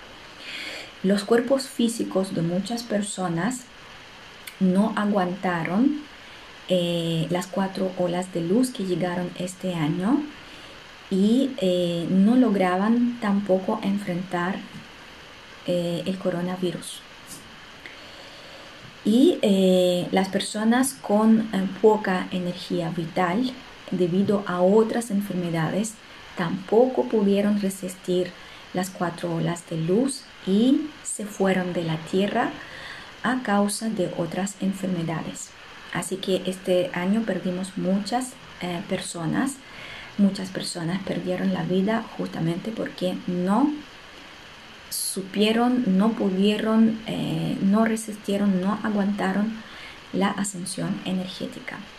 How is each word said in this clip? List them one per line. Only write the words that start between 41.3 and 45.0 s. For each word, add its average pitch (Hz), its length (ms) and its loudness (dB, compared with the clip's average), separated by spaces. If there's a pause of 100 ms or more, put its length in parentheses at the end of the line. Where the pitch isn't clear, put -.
la 165 100 -2
vida 190 400 2 (140)
justamente 185 540 -4
porque 185 440 -4 (120)
no 196 460 2 (1200)
supieron, 214 1040 2